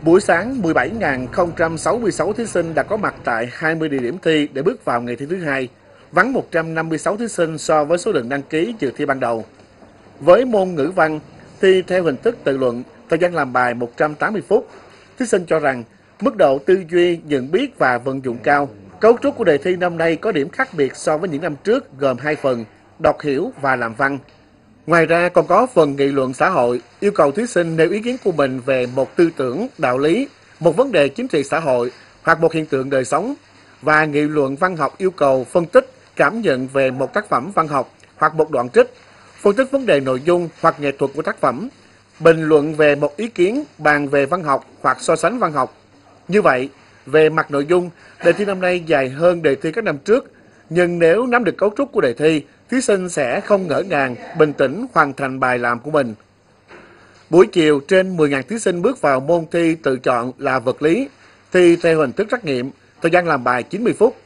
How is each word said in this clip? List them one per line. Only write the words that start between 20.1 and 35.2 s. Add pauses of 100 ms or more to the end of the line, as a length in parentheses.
có
điểm
khác
biệt
so
với
những
năm
trước,
gồm
hai
phần, (340)
đọc
hiểu
và
làm
văn. (680)
Ngoài
ra
còn
có
phần
nghị
luận
xã
hội, (200)
yêu
cầu
thí
sinh
nêu
ý
kiến
của
mình
về
một
tư
tưởng, (120)
đạo
lý, (320)
một
vấn
đề
chính
trị
xã
hội (300)
hoặc
một
hiện
tượng
đời
sống. (480)
Và
nghị
luận
văn
học
yêu
cầu